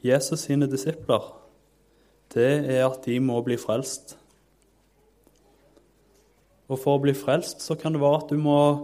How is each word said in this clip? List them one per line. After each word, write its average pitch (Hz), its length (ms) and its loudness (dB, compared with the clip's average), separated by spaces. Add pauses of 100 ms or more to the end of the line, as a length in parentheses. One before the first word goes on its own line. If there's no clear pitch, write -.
Jesus 143 400 0
sine 143 240 2
disipler, 135 560 -2 (1040)
det 127 220 4 (180)
er 127 160 2
at 131 160 -4
de 120 160 -2
må 123 240 0
bli 120 160 -2
frelst. - 560 -6 (2500)
Og 131 80 -4
for 143 160 2
å 139 80 0
bli 139 160 2
frelst, 156 480 -2
så 160 80 -4
kan 160 180 -4
det 151 80 -2
være 143 220 2
at - 80 -14
du 147 80 0
må 147 220 4 (240)